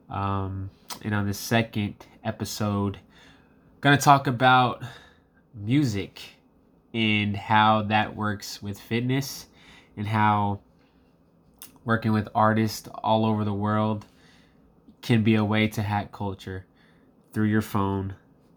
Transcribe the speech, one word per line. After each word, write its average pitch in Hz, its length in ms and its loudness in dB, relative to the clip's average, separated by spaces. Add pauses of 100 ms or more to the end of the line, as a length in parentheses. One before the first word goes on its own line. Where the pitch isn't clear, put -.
(100)
Um, 95 600 -4 (320)
and 104 120 -2
on 104 100 0
the 101 100 -2
second 110 720 -4 (200)
episode, 101 720 -4 (840)
gonna 143 160 6
talk 139 300 6
about 127 560 4 (720)
music 107 640 -2 (760)
and 107 420 0
how 107 460 4
that 107 340 0
works 104 440 -6
with 101 200 -10
fitness 127 640 -4 (500)
and 104 120 -8
how 104 500 2 (1300)
working 110 280 0
with 104 220 0
artists 110 540 2 (160)
all 110 200 2
over 107 200 0
the 104 100 -2
world 107 500 -2 (1000)
can 113 160 4
be 110 140 4
a 107 80 2
way 107 240 2
to 110 140 -6
hack 101 280 -4
culture 95 560 -10 (640)
through 107 140 0
your 107 160 4
phone, 98 500 -2 (440)